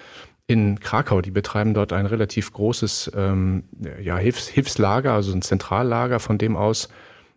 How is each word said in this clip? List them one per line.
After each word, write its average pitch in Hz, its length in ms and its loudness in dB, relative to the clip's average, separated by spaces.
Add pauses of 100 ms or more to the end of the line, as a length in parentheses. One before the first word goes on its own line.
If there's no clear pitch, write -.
(480)
in 104 320 2
Krakau. 107 400 2
Die 92 100 -4
betreiben 104 440 0
dort 104 180 0
ein 98 140 0
relativ 107 460 -2
großes, - 640 -2
ähm, 95 500 0 (380)
ja, 90 140 -2
Hilfs-, 104 320 0
Hilfslager, 127 640 2
also 101 200 2
ein 92 100 -2
Zentrallager, 117 760 0
von 107 200 0
dem 110 180 0
aus 107 320 0 (480)